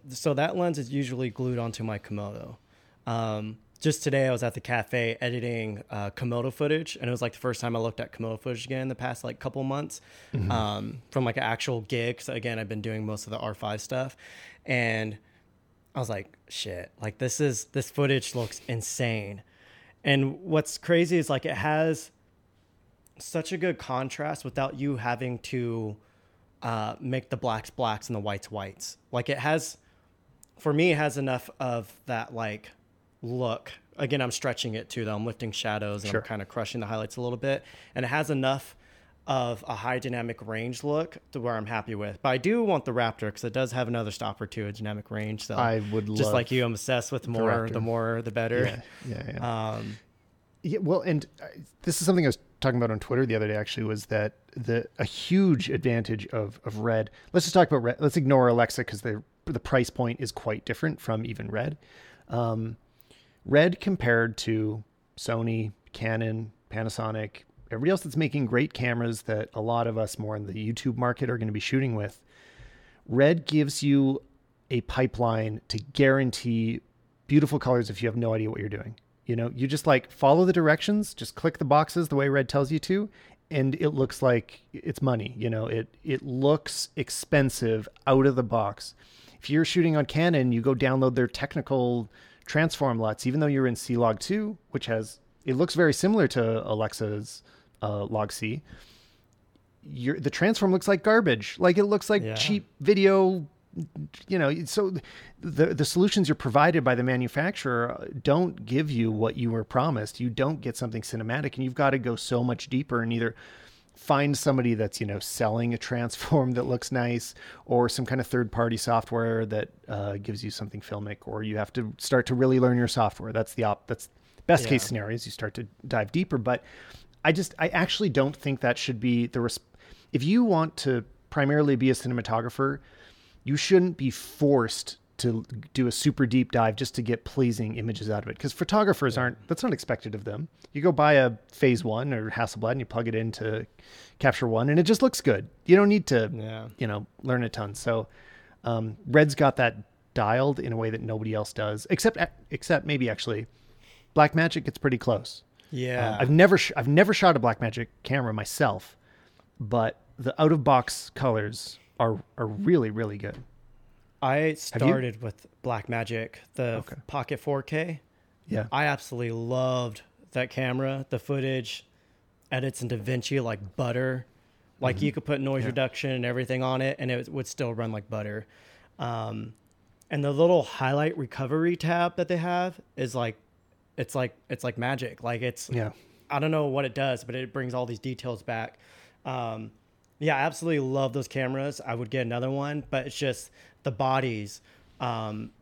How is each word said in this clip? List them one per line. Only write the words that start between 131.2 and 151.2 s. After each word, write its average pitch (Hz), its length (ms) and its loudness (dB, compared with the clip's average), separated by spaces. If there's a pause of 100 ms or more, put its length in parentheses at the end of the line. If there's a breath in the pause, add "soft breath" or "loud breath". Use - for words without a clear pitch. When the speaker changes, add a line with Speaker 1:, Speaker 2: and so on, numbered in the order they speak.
Speaker 2:
primarily 147 440 4
be 127 140 4
a 127 40 4
cinematographer, 123 880 -2 (640 soft breath)
you 135 120 0
shouldn't 180 400 6
be 135 120 0
forced - 880 2 (200)
to 117 260 0 (300)
do 127 140 2
a 117 40 2
super - 340 2
deep 123 260 4
dive 113 240 4
just 104 200 -6
to 127 60 -2
get 113 240 -2
pleasing 117 500 0
images 110 340 -4
out 104 140 -2
of - 60 -8
it. - 100 -10
'Cause - 140 -6
photographers 185 640 2
Speaker 1:
Yeah. 127 80 0
Speaker 2:
aren't, - 240 -4
that's - 160 -2
not 208 100 0
expected 117 420 -4
of 104 80 -10
them. 113 240 -8 (240 loud breath)
You 147 100 -6
go 175 100 6
buy 151 220 6
a 131 180 8 (200)
Phase 127 320 4
One 120 300 -2
or 110 180 -4
Hasselblad 113 400 -2
and 131 80 -2
you 120 60 -6
plug 117 220 -4
it 113 80 -2
into 113 500 -4 (540 loud breath)
Capture 131 280 4
One 117 220 4
and 151 100 6
it 180 40 6
just 202 180 4
looks 262 200 4
good. 104 260 2 (180)
You 170 100 10
don't 202 140 8
need 208 180 4
to, 117 260 2
Speaker 1:
Yeah. 110 340 -8 (100)
Speaker 2:
you 120 100 -2
know, 104 180 -4 (160)
learn 127 220 0
a 113 60 -2
ton. 107 260 -6
So, 113 320 0 (560 loud breath)
um, 113 340 -2 (100)
Red's 147 280 6
got 139 220 4
that 117 200 2 (360)
dialed 127 460 2
in - 140 -4
a 113 40 -2
way 113 120 -2
that 110 120 -4
nobody 110 320 -4